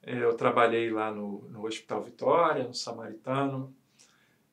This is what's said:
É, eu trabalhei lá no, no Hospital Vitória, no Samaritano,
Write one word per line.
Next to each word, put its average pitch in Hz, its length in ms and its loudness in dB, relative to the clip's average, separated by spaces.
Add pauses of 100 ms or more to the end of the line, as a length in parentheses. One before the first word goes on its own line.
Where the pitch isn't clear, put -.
É, 123 200 -4
eu 117 120 4
trabalhei 117 560 4
lá 110 200 -2
no, 104 380 -8
no 107 160 -10
Hospital 110 380 -6
Vitória, 143 640 2
no - 80 -12
Samaritano, 131 1000 -4 (760)